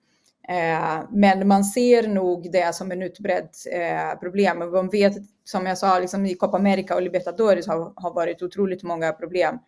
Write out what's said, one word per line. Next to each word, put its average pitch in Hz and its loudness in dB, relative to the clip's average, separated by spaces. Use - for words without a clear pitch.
Eh, 165 0
men 196 4
man 202 4
ser 240 4
nog 180 -2
det 170 2
som 190 -10
en 180 -6
utbredd, 180 -4
eh, 160 -4
problem. 180 0
Man 180 -2
vet, 202 2
som 185 -6
jag 185 -2
sa, 185 2
liksom 196 -2
i 185 -2
Copa 190 0
America 190 2
och 185 2
Libertadores 175 0
har, 165 -4
har 175 -8
varit 170 -2
otroligt 185 -4
många 165 -2
problem. 170 -2